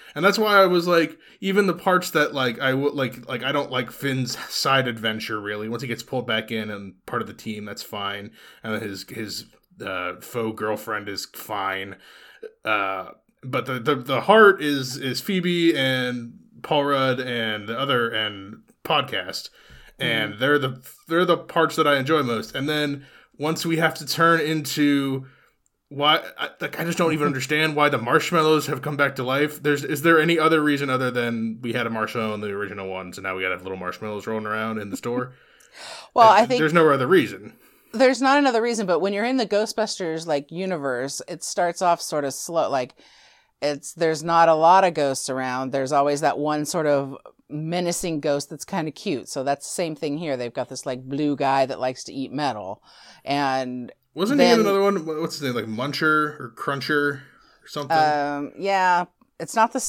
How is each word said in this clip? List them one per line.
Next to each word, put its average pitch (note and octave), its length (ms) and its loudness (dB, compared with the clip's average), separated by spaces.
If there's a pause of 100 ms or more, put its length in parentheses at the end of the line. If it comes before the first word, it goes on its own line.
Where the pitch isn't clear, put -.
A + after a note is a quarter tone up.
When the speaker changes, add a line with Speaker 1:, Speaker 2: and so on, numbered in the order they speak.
(140)
Speaker 1:
And D3 100 -4
that's G3 140 6
why G#3+ 240 4
I F#3+ 60 8
was F3 200 2
like, E3+ 300 2 (240)
even G3 240 2
the F3+ 80 2
parts F3+ 380 0
that, D3 240 2
like, B2+ 260 -2
I C3+ 100 2
w-, C#3 220 0
like, C3 340 -6
like, A#2+ 160 -6
I C3 80 -2
don't C#3+ 200 -2
like B2+ 200 -4
Finn's C3 460 -4 (160)
side C3+ 340 2
adventure, A2 540 -6
really. G#2 280 -8
Once A2+ 120 -6
he A2+ 60 -10
gets A2+ 160 -6
pulled A#2+ 240 -6
back A2 240 -2
in A2 180 -4
and G2 380 -12
part A#2 160 -4
of G2 40 -8
the F#2+ 60 -14
team, G#2 320 -10
that's G2+ 180 -12
fine. G2+ 460 -8 (320)
And A2 180 -4
his, G2 300 -10
his, A2+ 360 -10 (380)
uh, F2+ 380 -6
faux A2+ 340 -6
girlfriend G#2+ 540 -6
is G2 240 -8
fine. G2 640 -6 (680)
Uh, G2 460 -2 (340)
but B2+ 220 -4
the, B2+ 140 -4
the, C#3 160 2
the B2+ 260 -2
heart G3+ 400 8
is, C3+ 360 -2
is B2+ 240 -4
Phoebe F3 540 2
and B2+ 580 -2 (280)
Paul D3 240 0
Rudd C3+ 340 0
and A2+ 480 -4
the A#2 120 -6
other, B2+ 300 0
and G#2+ 540 -6 (200)
Podcast. A#2+ 680 -4 (500)
And A2+ 340 -2
Speaker 2:
Mm-hmm. G#2 60 -14
Speaker 1:
they're C#3+ 200 2
the, B2 220 -4 (260)
they're E3+ 180 2
the E3+ 120 2
parts D#3+ 380 0
that D3+ 120 4
I C#3+ 100 4
enjoy C#3+ 260 2
most. A2+ 320 -4
And C#3 120 -4
then D3 380 -2 (320)
once D#3 280 -2
we E3 120 0
have D#3+ 180 2
to D3 120 -12
turn E3 340 4
into C#3+ 840 0 (600)
why, C#3+ 340 2 (140)
I, D3+ 120 -6 (120)
like, D#3 180 -6
I E3 60 -2
just E3+ 120 -2
don't E3 160 2
even D3 140 0
Speaker 2:
<laughs> - 0 -
Speaker 1:
understand D3+ 480 0
why D3 140 4
the C3+ 80 0
marshmallows D#3 720 4
have C3+ 140 -4
come D3+ 160 -4
back C#3 200 2
to C3 60 -4
life. C#3 400 -2
There's, C#3+ 200 2
is D3 200 -4
there E3 160 8
any E3 200 2
other D#3+ 240 4
reason C#3+ 260 2
other B2+ 220 0
than A#2 500 -2
we A#2 120 -4
had A#2 140 -2
a - 40 -4
marshmallow A2 440 -2
in G#2 60 -8
the G#2 100 -6
original G2+ 380 -6
one, F#2 240 -10
so G2 80 -14
now F#2+ 140 -4
we F#2 80 -4
gotta F#2 120 0
have F2+ 80 -12
little F#2+ 140 -8
marshmallows G2 500 -8
rolling A2 200 -4
around A2 320 -4
in G#2 100 -10
the - 80 -8
store? B2 400 -6
Speaker 2:
<laughs> - 60 -20 (720)
Well, A3+ 160 10
Speaker 1:
Uh, - 20 10
Speaker 2:
I G#3 140 8
think B3+ 140 0
Speaker 1:
there's D#3 140 4
no E3 160 8
other C3 180 4
reason. G#2 460 2 (400)
Speaker 2:
there's B3+ 280 4
not C4+ 160 4
another B3+ 240 4
reason, A3+ 240 0
but F3 140 2
when G3 140 0
you're G#3 120 -2
in C4 120 0
the A#3 100 0
Ghostbusters, G3 800 -2
like, D3 240 -2
universe, C#3+ 760 -4
it - 160 -10
starts F3 380 -2
off F3 200 2
sort D3 240 -4
of C3+ 80 -4
slow. D#3+ 360 -2
Like, C3 260 -4 (640)
it's, C#3+ 320 -4
there's D#3+ 300 0
not E3 260 6
a D#3+ 60 8
lot F3 280 8
of F3 100 2
ghosts C#3+ 360 0
around. C3 420 -4
There's C3+ 200 -2
always C#3+ 300 2
that D3 160 2
one D3+ 280 -2
sort D#3+ 220 -2
of C#3 300 0 (320)
menacing E3 720 -4
ghost C#3+ 280 -2
that's D3+ 160 -12
kinda D#3+ 260 -4
cute. D3 380 -6
So C3+ 140 -6
that's C#3 240 -2
the - 60 -10
same D#3+ 220 -4
thing D3 220 -4
here. D3+ 200 -4
They've A#2+ 160 -6
got B2+ 160 -6
this, C3 160 -12
like, C3 180 -6
blue C#3 320 0
guy C#3 300 2
that C3+ 140 -6
likes B2+ 260 -4
to - 80 -16
eat C3+ 180 -8
metal. A2 520 -6 (420)
And C3 640 -4 (220)
Speaker 1:
Wasn't F#3 280 0
he A#3+ 100 8
in A3+ 80 8
Speaker 2:
then - 0 -
Speaker 1:
another G3 220 4
one? G3 240 2
Wha-, D#3 160 -4
what's E3 180 -4
his C#3+ 40 -6
name? B2 120 -2
Like, A2 100 -2
Muncher D3 760 0
or B2 160 -12
Cruncher C#3 680 -2 (400)
or - 40 -20
something? D3+ 480 2 (140)
Speaker 2:
Um, C#3+ 280 -6
yeah. F#3 480 2 (340)
It's - 160 -8
not A3+ 180 2
the - 160 -2